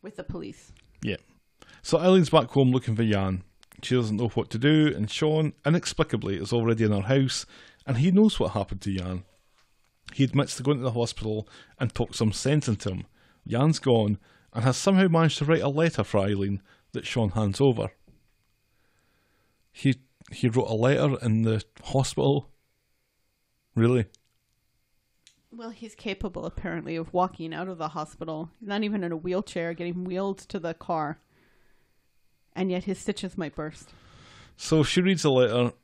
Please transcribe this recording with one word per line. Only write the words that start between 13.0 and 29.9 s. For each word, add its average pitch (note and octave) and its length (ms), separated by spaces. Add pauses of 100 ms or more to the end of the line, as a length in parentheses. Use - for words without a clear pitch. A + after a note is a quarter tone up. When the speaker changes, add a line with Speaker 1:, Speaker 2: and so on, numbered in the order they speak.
Speaker 2:
Jan's C#3+ 320
gone A2 380 (340)
and A2+ 120
has B2+ 120
somehow F#3+ 320
managed E3 300
to D3 60
write D#3+ 180
a C#3+ 60
letter D3+ 360
for - 160
Eileen G2 420 (300)
that - 140
Sean A2 240
hands G2+ 300
over. A2+ 280 (1800)
He, C3+ 240 (340)
he - 180
wrote A2+ 200
a A2+ 60
letter C3+ 480
in A2+ 200
the A2 220 (200)
hospital? C#3 680 (1200)
Really? A#2 300 (1500)
Speaker 1:
Well, A3+ 200
he's A3 240
capable, G3 500
apparently, E3 500
of E3 180
walking F3+ 400
out E3 160
of F3+ 100
the D#3 100
hospital. D#3+ 640 (100)
He's G#3+ 80
not G3+ 160
even G#3 180
in E3+ 100
a E3 40
wheelchair, E3+ 580
getting F3 300